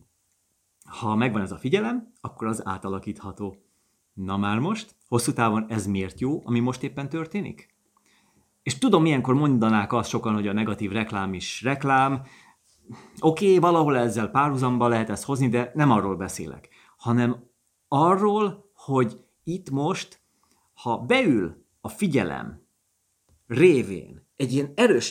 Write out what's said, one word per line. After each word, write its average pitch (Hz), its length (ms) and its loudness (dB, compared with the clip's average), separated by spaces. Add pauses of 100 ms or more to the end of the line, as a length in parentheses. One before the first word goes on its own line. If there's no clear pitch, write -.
(840)
ha 107 300 -4
megvan 107 280 0
ez 95 100 -6
a 82 60 -12
figyelem, 220 600 -2
akkor - 260 -10
az 110 200 -4
átalakítható. 95 920 -8 (560)
Na 95 240 -6
már 101 220 0
most, 196 360 -4 (140)
hosszú 117 240 0
távon 110 360 0
ez 107 180 -4
miért 95 340 -4
jó, 139 240 -2
ami 120 160 0
most 127 220 -2
éppen 143 260 -8
történik? 165 640 -10 (880)
És - 160 -4
tudom, 190 240 4
milyenkor 131 320 2
mondanák 113 580 2
azt 117 160 -2
sokan, 113 260 -2
hogy 104 140 -2
a 98 40 -4
negatív 107 380 -4
reklám 101 440 -4
is - 280 -10
reklám. 135 600 0 (960)
Oké, 180 400 4
valahol 165 380 4
ezzel 113 320 0
párhuzamba 127 600 2
lehet 113 220 0
ezt 101 140 -6
hozni, 135 240 0
de 120 260 0
nem 147 160 4
arról 98 260 2
beszélek, 82 520 -10 (280)
hanem 123 480 0 (440)
arról, 196 840 0
hogy 127 460 -2 (240)
itt 175 260 -8
most, 147 500 -4 (540)
ha 113 240 -4
beül 123 680 0 (160)
a 110 80 -8
figyelem 92 720 -2 (840)
révén 117 800 2 (100)
egy 123 160 -2
ilyen 139 220 0
erős 202 360 4